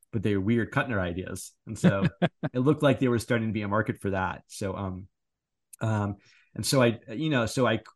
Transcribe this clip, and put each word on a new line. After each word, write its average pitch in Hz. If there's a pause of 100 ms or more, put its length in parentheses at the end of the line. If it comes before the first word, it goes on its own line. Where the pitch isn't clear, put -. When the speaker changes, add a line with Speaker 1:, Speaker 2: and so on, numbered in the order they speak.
(120)
Speaker 1:
but 110
they 104
were 95
weird 110
Kuttner 127
ideas. 90 (140)
And 110
so 180 (220)
Speaker 2:
<laughs> -
Speaker 1:
it 127
looked 151
like 131
they 131
were 120
starting 113
to 107
be 107
a 104
market 107
for 101
that. 92
So, 98
um, 95 (720)
um, 104 (360)
and 110
so 135
I, 117 (140)
you 156
know, 123
so 123
I, 110 (160)